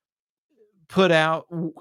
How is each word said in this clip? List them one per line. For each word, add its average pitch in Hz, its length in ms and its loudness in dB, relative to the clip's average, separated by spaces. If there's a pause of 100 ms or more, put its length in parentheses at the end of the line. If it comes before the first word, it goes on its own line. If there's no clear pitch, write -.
(880)
put 190 240 2
out, 160 380 0
w-, 165 320 -8